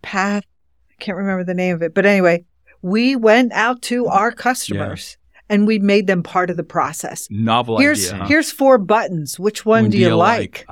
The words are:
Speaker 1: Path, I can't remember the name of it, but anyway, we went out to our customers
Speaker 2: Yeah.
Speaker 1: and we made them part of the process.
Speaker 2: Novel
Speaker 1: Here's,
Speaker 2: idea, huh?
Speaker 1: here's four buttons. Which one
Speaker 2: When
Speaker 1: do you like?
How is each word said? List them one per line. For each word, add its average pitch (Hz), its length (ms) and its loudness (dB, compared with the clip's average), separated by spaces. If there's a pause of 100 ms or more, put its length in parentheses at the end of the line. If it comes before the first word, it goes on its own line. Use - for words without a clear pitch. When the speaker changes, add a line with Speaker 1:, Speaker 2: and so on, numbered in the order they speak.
Speaker 1:
Path, 202 420 -4 (460)
I - 40 -20 (100)
can't 185 140 -6
remember 190 260 -4
the 180 100 -4
name 180 200 -2
of 165 80 -6
it, 165 120 -4
but 190 120 2
anyway, 180 380 4 (380)
we 226 340 0
went 226 360 4
out 240 300 -2
to 247 240 -2
our 202 260 0
customers - 840 -6 (160)
Speaker 2:
Yeah. - 220 -6
Speaker 1:
and 208 120 4
we 220 120 2
made 202 280 2
them 185 160 0
part 180 280 -2
of 175 60 -6
the 170 80 -4
process. - 680 -6
Speaker 2:
Novel 113 480 0
Speaker 1:
Here's, 247 340 0
Speaker 2:
idea, 95 100 -8
huh? - 60 -6
Speaker 1:
here's 302 240 0
four 262 260 4
buttons. 185 600 -2
Which 208 280 -4
one 220 180 4
Speaker 2:
When 214 60 4
Speaker 1:
do 208 80 2
you 180 160 4
like? 196 580 0